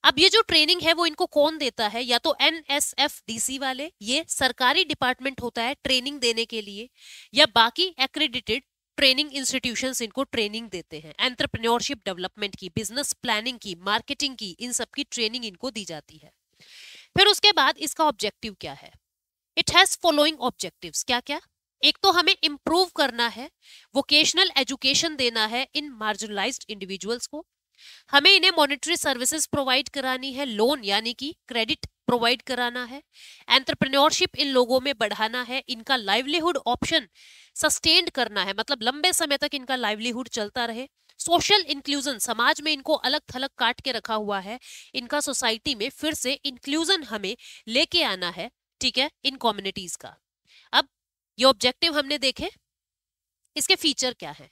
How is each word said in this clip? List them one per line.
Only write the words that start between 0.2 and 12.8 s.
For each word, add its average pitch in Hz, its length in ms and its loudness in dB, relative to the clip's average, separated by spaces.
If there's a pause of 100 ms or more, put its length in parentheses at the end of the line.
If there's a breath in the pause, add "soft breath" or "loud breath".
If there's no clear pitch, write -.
जो 427 140 6
ट्रेनिंग 339 400 2
है 320 100 4
वो 339 140 2
इनको 330 200 0
कौन 302 320 2
देता 233 300 -2
है? 233 140 -4
या 240 160 2
तो - 220 0
एनएसएफ़डीसी 277 1160 -2
वाले, 269 340 -6 (100)
ये 269 260 -2
सरकारी 262 560 2
डिपार्टमेंट 262 560 -4
होता 233 220 -6
है 262 120 -2
ट्रेनिंग 262 460 -2
देने 233 240 0
के 220 180 -8
लिए, 202 260 -14 (460 loud breath)
या 294 120 6
बाकी 240 540 2
एक्रेडिटेड 262 640 -2 (340)
ट्रेनिंग 269 380 4
इंस्टीट्यूशंस 254 680 -4
इनको 233 220 -4
ट्रेनिंग 220 460 -4
देते 160 300 -12
हैं। 156 200 -20
एंटरप्रेन्योरशिप 233 760 -2
डेवलपमेंट 190 580 -8
की, 185 120 -14
बिजनेस 220 440 -6